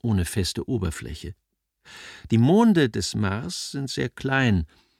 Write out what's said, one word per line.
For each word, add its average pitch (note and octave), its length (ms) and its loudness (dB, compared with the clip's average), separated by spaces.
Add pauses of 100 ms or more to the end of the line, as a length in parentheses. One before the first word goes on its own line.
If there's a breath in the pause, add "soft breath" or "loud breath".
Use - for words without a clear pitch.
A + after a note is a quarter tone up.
ohne G2+ 240 0
feste - 420 -6
Oberfläche. D#2+ 680 -6 (960 loud breath)
Die A2+ 60 4
Monde E3+ 520 6
des G#2+ 260 -6
Mars G#2+ 560 -4
sind C#3 180 -8
sehr C3 200 -6
klein B2+ 560 0 (340 soft breath)